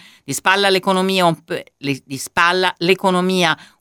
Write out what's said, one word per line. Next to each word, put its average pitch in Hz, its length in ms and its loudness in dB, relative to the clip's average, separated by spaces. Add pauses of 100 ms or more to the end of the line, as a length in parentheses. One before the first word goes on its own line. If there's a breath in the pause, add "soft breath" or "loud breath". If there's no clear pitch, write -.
(240 loud breath)
Di 139 80 -10
spalla 196 380 0
l'economia, 190 560 0
un 165 180 -2
pe-, - 320 -10
le-, 139 300 -6
di 139 100 -10
spalla 180 640 0
l'economia, 180 760 0 (260 loud breath)